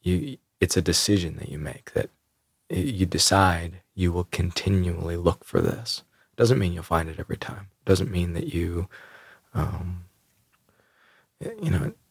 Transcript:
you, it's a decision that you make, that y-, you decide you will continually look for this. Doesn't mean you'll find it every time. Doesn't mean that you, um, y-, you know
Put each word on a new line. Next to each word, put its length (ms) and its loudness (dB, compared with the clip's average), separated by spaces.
you, 380 0
it's 180 2
a 40 2
decision 540 2
that 140 -12
you 80 -10
make, 340 -10
that 160 -2
y-, 80 -2
you 260 0
decide 760 2
you 180 2
will 180 -2
continually 880 0
look 280 0
for 160 0
this. 440 -4
Doesn't 220 6
mean 140 2
you'll 120 -6
find 240 0
it 100 -12
every 180 -6
time. 320 -12
Doesn't 260 4
mean 220 0
that 220 -6
you, 340 -2
um, 520 -4
y-, 200 -8
you 100 -2
know 220 0